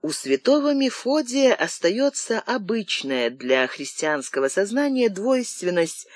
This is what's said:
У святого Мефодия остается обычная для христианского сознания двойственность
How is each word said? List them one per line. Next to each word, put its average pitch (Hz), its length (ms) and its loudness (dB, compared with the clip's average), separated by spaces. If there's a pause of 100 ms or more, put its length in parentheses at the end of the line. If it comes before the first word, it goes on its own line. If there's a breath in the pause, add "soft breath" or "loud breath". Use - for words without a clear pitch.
У 156 80 -4
святого 277 640 2
Мефодия 269 800 2
остается 220 840 0
обычная 185 880 -2
для 131 380 2
христианского 139 800 -2
сознания 247 600 0
двойственность 190 1080 -2